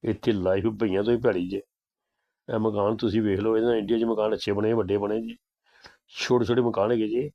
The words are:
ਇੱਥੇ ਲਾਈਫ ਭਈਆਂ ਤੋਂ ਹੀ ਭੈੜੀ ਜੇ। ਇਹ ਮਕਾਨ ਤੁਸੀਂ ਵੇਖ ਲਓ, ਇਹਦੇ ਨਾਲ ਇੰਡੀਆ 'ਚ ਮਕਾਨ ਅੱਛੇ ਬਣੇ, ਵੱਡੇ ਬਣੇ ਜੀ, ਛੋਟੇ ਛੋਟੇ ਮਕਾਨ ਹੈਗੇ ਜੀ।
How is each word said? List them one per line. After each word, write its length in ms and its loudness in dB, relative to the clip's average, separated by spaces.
ਇੱਥੇ 280 0
ਲਾਈਫ 340 2
ਭਈਆਂ 380 0
ਤੋਂ 100 2
ਹੀ 40 2
ਭੈੜੀ 320 0
ਜੇ। 80 -6
ਇਹ 1000 -12
ਮਕਾਨ 380 0
ਤੁਸੀਂ 240 0
ਵੇਖ 180 0
ਲਓ, 160 0
ਇਹਦੇ 120 2
ਨਾਲ 80 2
ਇੰਡੀਆ 220 0
'ਚ 60 0
ਮਕਾਨ 300 0
ਅੱਛੇ 180 -4
ਬਣੇ, 220 0
ਵੱਡੇ 240 0
ਬਣੇ 240 -2
ਜੀ, 140 -12
ਛੋਟੇ 380 0
ਛੋਟੇ 160 2
ਮਕਾਨ 300 2
ਹੈਗੇ 160 0
ਜੀ। 280 -2